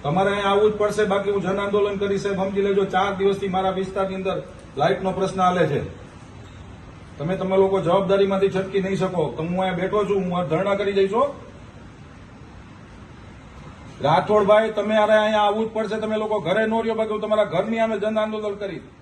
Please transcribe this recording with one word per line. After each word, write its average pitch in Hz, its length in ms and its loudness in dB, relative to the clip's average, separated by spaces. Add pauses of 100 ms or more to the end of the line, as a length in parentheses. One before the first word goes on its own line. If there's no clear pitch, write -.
તમારે 180 260 2
અહીંયા 196 220 0
આવવું 208 200 4
જ - 60 -6
પડશે, 208 280 0
બાકી 196 260 0
હું 196 100 0
જન 190 180 -2
આંદોલન 202 380 0
કરીશ 196 240 -2
સાહેબ, 190 220 -2
સમજી 196 180 -2
લેજો. 196 240 2
ચાર 190 300 0
દિવસથી 196 320 0
મારા 190 220 0
વિસ્તારની 190 460 -4
અંદર 185 220 -4 (400)
લાઇટનો 175 340 0
પ્રશ્ન 190 300 -2
હાલે 180 260 4
છે. - 340 -4 (1160)
તમે, 165 180 -2
તમે 190 220 0
લોકો 190 220 4
જવાબદારીમાંથી 190 680 4
છટકી 190 320 -2
નહીં 190 160 -2
શકો. 180 260 0 (140)
તો 156 60 -4
હું 170 80 -4
અહીંયા 185 220 0
બેઠો 190 320 0
છું, 190 180 0
હું 175 160 -2
આ 180 40 0
ધરણા 185 320 0
કરી 202 180 -2
જઈશ 196 200 2
હો. 254 120 2 (2750)
રાઠોડભાઈ, 208 680 4
તમે 214 240 0
હારે 214 180 4
અહીંયા 214 280 4
આવવું 214 240 2
જ - 80 -8
પડશે. 220 240 -4
તમે 214 200 -2
લોકો 214 220 -2
ઘરે 190 260 0
ન 220 80 0
રહ્યો, 226 220 0
બાકી 220 160 -2
હું 214 100 -4
તમારા 214 220 2
ઘરની 196 340 0
સામે 220 200 0
જન 214 200 -2
આંદોલન 214 380 -4
કરીશ. 190 320 -10 (140)